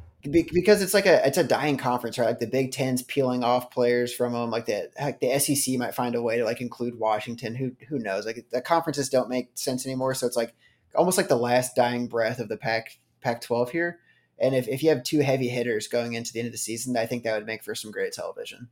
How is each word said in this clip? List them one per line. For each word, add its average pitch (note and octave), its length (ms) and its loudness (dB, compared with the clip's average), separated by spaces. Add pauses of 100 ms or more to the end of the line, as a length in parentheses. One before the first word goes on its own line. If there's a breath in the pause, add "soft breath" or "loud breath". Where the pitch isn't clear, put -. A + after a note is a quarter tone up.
(220)
be-, D#3+ 320 2
because F#3+ 280 6
it's F#3 120 0
like G3 120 4
a, C#3 220 6
it's C#3+ 100 2
a F3 60 6
dying C3+ 320 2
conference, B2 420 -2
right? A#2 100 2
Like, A#2+ 120 0
the A#2 80 -2
Big B2+ 240 0
Ten's B2+ 300 0
peeling B2+ 420 0
off B2 280 2
players B2 420 2
from A#2+ 200 -2
'em. A#2 180 -2
Like, A#2 160 -2
the, G2+ 280 -2
heck, - 240 -4
the B2 140 2
S D3 160 2
E C#3+ 60 0
C C3 200 0
might A#2+ 200 -4
find A#2+ 200 -2
a A#2 60 -2
way A#2 160 0
to, A#2+ 80 0
like, A2+ 160 -2
include A#2+ 360 -6
Washington. A2 580 -4
Who, B2+ 180 -4 (160)
who C#3+ 100 -4
knows? G2+ 260 -2
Like, A2+ 260 -8
the B2+ 100 -2
conferences D3+ 480 0
don't B2+ 180 2
make B2+ 280 -4
sense B2+ 300 -4
anymore. C3 280 -2
So B2+ 120 -2
it's, B2 120 -4
like, A#2 180 -2 (400 soft breath)
almost F3+ 220 4
like F#3+ 100 2
the C3+ 80 4
last B2 400 2
dying B2 300 2
breath A2+ 320 0
of A2 120 -6
the A2 60 -4
Pac-, A2+ 440 -4 (200)
Pac A#2+ 220 -4
twelve A#2+ 300 0
here. E3+ 280 -2 (380 soft breath)
And C3+ 160 2
if, C3 140 0
if C3 160 -2
you D#3+ 60 6
have D3 120 4
two D3+ 200 2
heavy C3 260 2
hitters A#2+ 400 -2
going A#2+ 260 -2
into A#2 180 -8
the A2 80 -6
end A#2+ 60 -4
of A#2 60 -8
the A2 80 -10
season, A#2 360 -6
I A2+ 120 0
think A#2+ 160 -6
that A2 120 -2
would G#2+ 120 -6
make A2 160 -8
for G#2+ 100 -8
some - 160 -10
great G2 240 -4
television. G2 580 -10